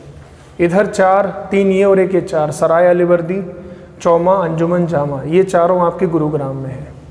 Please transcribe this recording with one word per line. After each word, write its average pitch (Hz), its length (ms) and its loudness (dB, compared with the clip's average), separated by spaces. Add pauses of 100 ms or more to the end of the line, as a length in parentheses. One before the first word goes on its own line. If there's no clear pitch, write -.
(600)
इधर 180 260 2
चार, 190 640 0
तीन 196 200 2
ये 190 140 2
और 196 140 4
एक 185 160 0
ये 175 60 2
चार, 151 300 -2
सराय 165 360 2
अलीवर्दी, 175 560 0 (580)
चौमा, 175 340 2
अंजुमन 170 520 0
जामा, 143 360 -4
ये 165 200 2
चारों 180 380 2
आपके 175 260 0
गुरुग्राम 151 500 -2
में 131 140 -10
है। - 180 -14 (220)